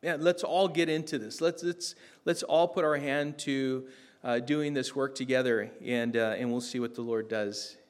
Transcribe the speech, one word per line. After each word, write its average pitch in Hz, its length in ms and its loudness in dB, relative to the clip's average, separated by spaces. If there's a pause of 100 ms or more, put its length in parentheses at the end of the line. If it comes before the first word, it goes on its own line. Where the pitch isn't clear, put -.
Yeah, 165 160 0
let's 175 280 4
all 185 240 4
get 165 180 2
into 156 320 -2
this. 110 220 -8
Let's, 160 200 0
let's, 175 340 -6 (280)
let's 170 180 0
all 170 280 4
put 170 160 2
our 151 100 4
hand 147 440 -2
to, 131 460 0 (380)
uh, 120 160 2
doing 147 340 0
this 127 220 -2
work 135 180 0
together, 127 560 2 (160)
and, 117 300 0
uh, 110 220 2
and 123 140 -2
we'll 120 100 0
see 123 180 -6
what 120 160 -4
the 123 60 -6
Lord 113 260 -2
does 107 480 -4 (140)